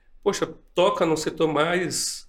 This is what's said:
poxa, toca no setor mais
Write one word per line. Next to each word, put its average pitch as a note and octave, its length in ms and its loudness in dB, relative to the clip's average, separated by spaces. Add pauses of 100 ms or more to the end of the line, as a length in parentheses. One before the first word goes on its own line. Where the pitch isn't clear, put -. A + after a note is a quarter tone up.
(220)
poxa, F#3+ 240 0 (280)
toca F3+ 320 4
no D#3+ 100 2
setor D#3+ 340 -2
mais D#3+ 800 -2